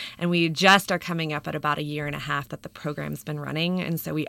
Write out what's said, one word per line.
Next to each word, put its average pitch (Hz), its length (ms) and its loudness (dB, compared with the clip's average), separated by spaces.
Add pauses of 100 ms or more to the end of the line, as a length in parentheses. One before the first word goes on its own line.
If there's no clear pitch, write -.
(180)
And 175 120 0
we 170 180 4
just 185 420 6
are 180 80 0
coming 160 360 -4
up 147 120 -6
at 156 80 -4
about 151 220 0
a 151 60 -4
year 147 240 -4
and 147 100 -6
a - 20 -8
half 143 300 -4
that - 140 -12
the - 80 -14
program's 147 520 -6
been 151 160 -6
running. 160 440 0
And 165 180 -2
so 156 140 -6
we 151 140 -2